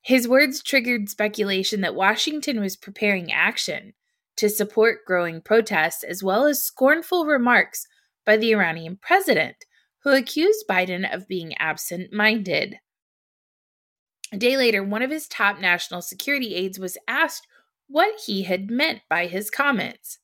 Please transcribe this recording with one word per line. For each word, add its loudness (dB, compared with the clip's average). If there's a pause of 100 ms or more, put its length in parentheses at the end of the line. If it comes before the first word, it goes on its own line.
His 2
words 2
triggered 0
speculation -2
that -2
Washington 0
was -4
preparing -2
action -2 (420)
to 2
support 2
growing -2
protests, 2
as -8
well 2
as 2
scornful 2
remarks 2 (400)
by 6
the 2
Iranian -2
president, 2 (380)
who 0
accused 2
Biden 0
of -8
being -6
absent-minded. -2 (1500)
A -12
day 2
later, 2
one -2
of -2
his -6
top -2
national -2
security -4
aides -4
was -8
asked -2 (400)
what 2
he -2
had -2
meant -2
by 0
his -6
comments. -2